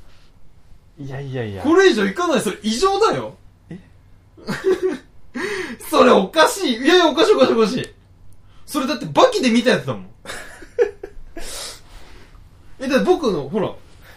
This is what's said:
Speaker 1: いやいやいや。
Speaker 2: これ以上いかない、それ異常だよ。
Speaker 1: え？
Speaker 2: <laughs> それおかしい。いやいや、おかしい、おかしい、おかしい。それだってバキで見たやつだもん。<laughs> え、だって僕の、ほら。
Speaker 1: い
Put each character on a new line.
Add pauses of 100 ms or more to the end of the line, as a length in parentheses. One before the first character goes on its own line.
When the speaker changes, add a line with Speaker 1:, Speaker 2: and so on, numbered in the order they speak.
(960)
Speaker 1:
い
や
い
や
い
や。
Speaker 2:
こ
れ
以
上
い
か
な
い、
そ
れ
異
常
だ
よ。 (340)
Speaker 1:
え？ (920)
Speaker 2:
<laughs>
そ
れ
お
か
し
い。
い
や
い
や、
お
か
し
い、
お
か
し
い、
お
か
し
い。 (760)
そ
れ
だ
っ
て
バ
キ
で
見
た
や
つ
だ
も
ん。 (2750)
<laughs>
え、
だ
っ
て
僕
の、
ほ
ら。
Speaker 1:
い (440)